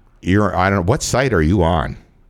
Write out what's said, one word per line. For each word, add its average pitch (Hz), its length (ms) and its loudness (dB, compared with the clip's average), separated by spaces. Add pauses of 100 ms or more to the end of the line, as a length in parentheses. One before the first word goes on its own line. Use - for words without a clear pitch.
(220)
You're, 95 340 0
I 92 140 0
don't 101 160 0
know. 92 40 -2
What 147 140 -2
site 127 300 -2
are 85 80 2
you 87 220 2
on? 82 340 -2 (320)